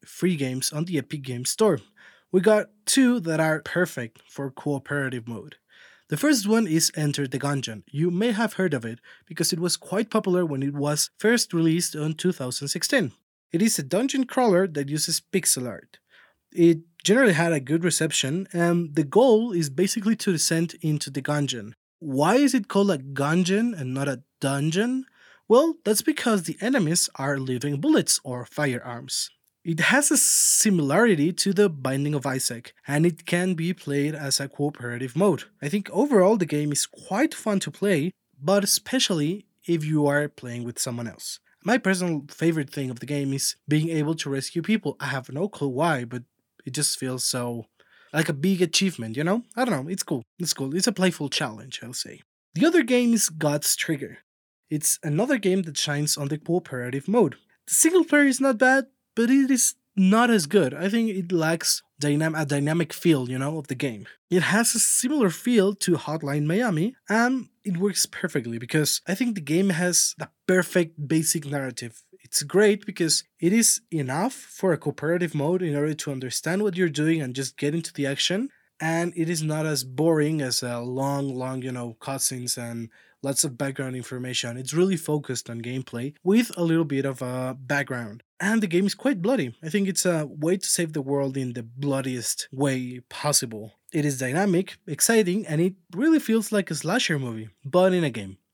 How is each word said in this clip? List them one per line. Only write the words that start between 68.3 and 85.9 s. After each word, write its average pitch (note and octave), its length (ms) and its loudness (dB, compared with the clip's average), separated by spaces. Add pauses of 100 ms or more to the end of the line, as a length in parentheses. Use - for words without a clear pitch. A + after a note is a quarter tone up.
because C#3+ 480 0
I - 80 0
think A#3+ 180 -2
the F#3+ 80 -6
game E3+ 300 2
has F3 480 0
the - 100 -10 (180)
perfect F3 600 2
basic D#3+ 400 0
narrative. C3 560 -8 (200)
It's - 200 -4
great G3+ 420 4
because - 380 0 (160)
it E3+ 120 2
is A3+ 380 2
enough D#3 440 -2
for - 380 -2
a D3+ 60 2
cooperative E3 560 -2
mode E3 300 0
in D3+ 120 -2
order D3+ 200 0
to D3+ 160 -8
understand C3+ 500 -4
what F#3+ 160 -2
you're F3+ 120 2
doing D#3 340 0
and B2+ 120 -6
just C3+ 220 -6
get D3 160 -2
into E3 180 -4
the C#3+ 140 -4
action. F#3 440 -2 (300)
And E3+ 360 -2
it E3 140 -2
is E3 120 -2
not D#3 240 -2
as D3 180 -2
boring D3+ 580 0
as B2+ 200 -2
a A#2+ 180 -6
long, C3+ 560 -4
long, C3 280 -6
you B2+ 80 -8
know, A#2+ 280 -10
cutscenes B2 560 -6
and A#2 340 -10 (320)
lots C#3 220 -2
of C3 140 -4
background C3 400 -6
information. B2 580 -8
It's C3 180 -10
really F#3 220 2
focused D3 540 -4
on A#2 120 -8
gameplay B2+ 520 -8 (100)